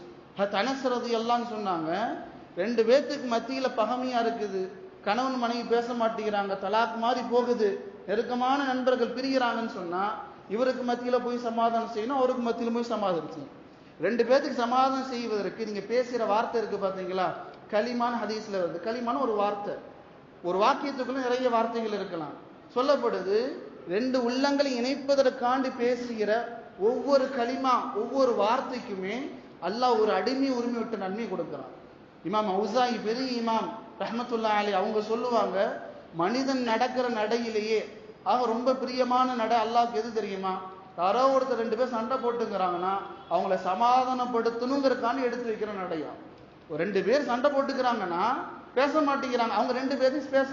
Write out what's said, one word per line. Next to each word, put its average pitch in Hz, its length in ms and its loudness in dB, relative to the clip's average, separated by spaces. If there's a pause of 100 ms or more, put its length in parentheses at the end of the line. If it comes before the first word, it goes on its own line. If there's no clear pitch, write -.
(360)
ஹத் 202 200 0
அனஸ் 254 280 0
ரலியல்லாஹு 240 540 0
அன்ஹு 214 160 -6
சொன்னாங்க, 196 640 -2 (380)
ரெண்டு 226 260 2
பேத்துக்கு 254 520 4
மத்தியில 262 320 -2 (100)
பகைமையா 247 440 0
இருக்குது, 196 480 -2 (360)
கணவன் 254 340 0
மனைவி 240 300 -2
பேச 233 240 0
மாட்டேங்கிறாங்க, 214 640 -2
தலாக் 220 380 0
மாதிரி 240 340 0
போகுது, 233 640 2 (140)
நெருக்கமான 247 580 0
நண்பர்கள் 247 500 0
பிரிகிறாங்கன்னு 247 600 0
சொன்னா 190 400 -2 (340)
இவருக்கு 247 440 0
மத்தியில 247 320 0
போய் 240 140 -2
சமாதானம் 226 560 0
செய்யணும், 226 220 -2
அவருக்கு 254 340 2
மத்தியில 233 240 0
போய் 240 80 0
சமாதானம் 202 480 -2
செய்யணும். - 300 -12 (400)
ரெண்டு 220 240 2
பேத்துக்கு 269 280 4
சமாதானம் 254 560 2
செய்வதற்கு 226 560 -4
நீங்க 208 160 -6
பேசுற 240 460 0
வார்த்தை 220 360 2
இருக்கு 196 240 -2
பாத்தீங்களா, 185 400 -2 (480)
கலிமான்னு 240 480 0
ஹதீஸ்ல 214 400 -4
வருது. 170 240 -2
கலிமான்னு 247 400 -2
ஒரு 226 160 2
வார்த்தை. 202 320 -2 (720)
ஒரு 180 160 2
வாக்கியத்துக்குள்ள 269 640 0
நிறைய 254 200 2 (100)
வார்த்தைகள் 226 420 0
இருக்கலாம். 175 360 -6 (400)
சொல்லப்படுது, 233 640 2 (560)
ரெண்டு 254 240 2 (100)
உள்ளங்களை 277 420 2 (100)
இணைப்பதற்காண்டி 262 880 2 (120)
பேசுகிற 240 480 0 (580)
ஒவ்வொரு 254 360 4 (140)
கலிமா, 254 380 2 (240)
ஒவ்வொரு 247 320 2 (100)
வார்த்தைக்குமே 220 760 -2 (520)
அல்லாஹ் 233 340 2
ஒரு 214 160 4
அடிமை 269 400 2
உரிமை 233 220 -2
விட்டு 214 240 -4
நன்மை 202 280 -4
கொடுக்கிறான். 151 400 -8 (560)
இமாம் 208 280 0
அவுசாயி, 220 400 2 (100)
பெரிய 247 220 -2 (120)
இமாம் 226 280 0 (360)
ரஹ்மத்துல்லாஹி 220 580 0
அலைஹி, 202 180 2
அவங்க 214 200 0 (100)
சொல்லுவாங்க, 226 480 0 (640)
மனிதன் 254 480 0
நடக்கிற 240 360 2 (120)
நடையிலேயே, 214 600 0 (500)
ஆக, 226 80 4 (140)
ரொம்ப 254 300 2
பிரியமான 247 460 2 (140)
நடை 226 220 2
அல்லாஹ்க்கு 226 380 2
எது 233 160 -4
தெரியுமா? 190 360 -2 (460)
யாரோ 202 220 4 (120)
ஒருத்தர் 254 280 2
ரெண்டு 220 160 -2
பேர் 240 180 0
சண்டை 233 280 -2
போட்டுக்கிறாங்கன்னா, 190 680 0 (400)
அவங்கள 190 220 2 (140)
சமாதானப்படுத்தணுங்கிறதுக்காண்டி 247 1600 2
எடுத்து 233 220 -4
வைக்கிற 208 220 -4 (100)
நடையா. 160 300 -4 (580)
ஒரு 151 140 -6
ரெண்டு 196 220 0
பேர் 254 240 4
சண்டை 247 240 4
போட்டுக்கிறாங்கன்னா, 240 680 0 (520)
பேச 277 160 4 (160)
மாட்டேங்கிறாங்க, 240 500 0
அவங்க 254 220 2
ரெண்டு 269 200 0
பேரையும் 262 360 2
பேச 269 160 4